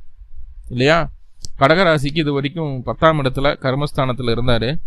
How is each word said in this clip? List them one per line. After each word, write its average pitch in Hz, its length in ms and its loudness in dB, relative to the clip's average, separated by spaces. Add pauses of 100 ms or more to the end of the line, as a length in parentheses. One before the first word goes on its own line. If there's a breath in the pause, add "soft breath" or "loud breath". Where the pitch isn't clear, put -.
(680)
இல்லையா? 135 300 2 (600)
கடகராசிக்கு 156 680 4
இது 143 80 -2
வரைக்கும் 143 400 -4 (100)
பத்தாம் 156 400 2
இடத்துல 131 360 0
கர்மஸ்தானத்துல 131 760 -2
இருந்தாரு. 117 360 2 (160)